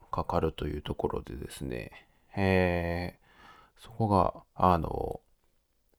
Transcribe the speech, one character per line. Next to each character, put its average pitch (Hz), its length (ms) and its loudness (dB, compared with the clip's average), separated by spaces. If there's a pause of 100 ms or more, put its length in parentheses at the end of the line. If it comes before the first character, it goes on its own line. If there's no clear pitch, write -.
(100)
か - 140 -2
か 85 160 0
る 80 120 0
と - 140 -6
い 76 100 -4
う 76 60 -8
と - 120 -4
こ - 140 -4
ろ - 140 -6
で - 120 -12
で - 160 -12
す - 140 -12
ね、 60 260 -8 (460)
え 90 840 2 (600)
ー、 - 40 -20
そ - 100 -20
こ 110 160 0
が、 95 260 4 (200)
あ 90 220 6
の、 - 440 -4 (800)